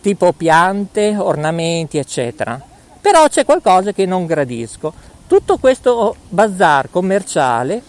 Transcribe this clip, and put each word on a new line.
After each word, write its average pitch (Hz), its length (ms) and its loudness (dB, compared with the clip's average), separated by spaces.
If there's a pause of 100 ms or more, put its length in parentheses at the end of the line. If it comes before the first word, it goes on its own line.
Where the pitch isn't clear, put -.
tipo 180 320 0
piante, 196 840 0
ornamenti, 165 800 -4
eccetera. 120 760 -8 (320)
Però 330 220 4
c'è 285 180 0
qualcosa 202 460 2
che 190 160 -2
non 185 180 -2
gradisco. 139 680 -6 (360)
Tutto 392 300 2
questo 247 580 0 (120)
bazar 180 640 2
commerciale 180 1000 -2